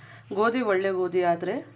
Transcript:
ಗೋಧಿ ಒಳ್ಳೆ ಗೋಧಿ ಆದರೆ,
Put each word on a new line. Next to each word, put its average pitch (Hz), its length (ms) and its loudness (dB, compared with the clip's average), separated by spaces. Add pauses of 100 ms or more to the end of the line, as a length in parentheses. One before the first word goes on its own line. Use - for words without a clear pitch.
(340)
ಗೋಧಿ 226 260 2
ಒಳ್ಳೆ 196 300 0
ಗೋಧಿ 180 320 0
ಆದರೆ, 175 540 -2